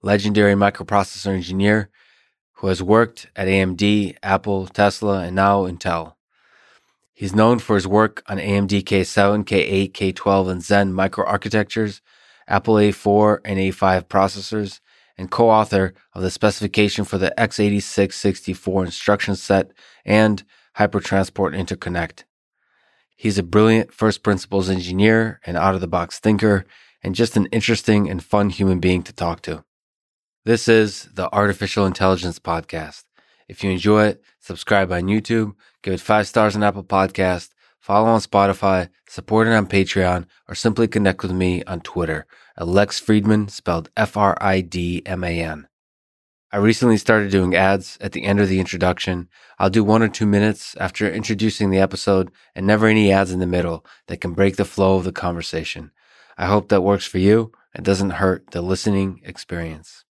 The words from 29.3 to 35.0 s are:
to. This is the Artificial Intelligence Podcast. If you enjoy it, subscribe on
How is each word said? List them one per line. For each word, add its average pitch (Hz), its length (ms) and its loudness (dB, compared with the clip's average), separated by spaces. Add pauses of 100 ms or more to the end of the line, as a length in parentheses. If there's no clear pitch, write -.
to. 80 240 -10 (800)
This 113 220 0
is 110 480 2
the 92 180 -6
Artificial 101 540 0
Intelligence 90 540 0
Podcast. 82 640 -10 (440)
If - 140 -14
you 98 80 -2
enjoy 104 360 2
it, - 160 -4 (180)
subscribe 95 500 -2
on 87 140 -2